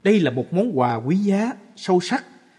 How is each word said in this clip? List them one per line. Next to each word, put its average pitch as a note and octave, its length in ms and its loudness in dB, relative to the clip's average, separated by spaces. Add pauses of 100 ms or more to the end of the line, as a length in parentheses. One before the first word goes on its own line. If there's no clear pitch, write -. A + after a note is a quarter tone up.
Đây G#3 160 4
là C#3+ 120 2
một B2+ 220 -6
món F#3+ 260 0
quà B2 160 0
quý B2+ 200 -2
giá, G3+ 380 0 (220)
sâu F#3 240 0
sắc A#3+ 260 -4 (340)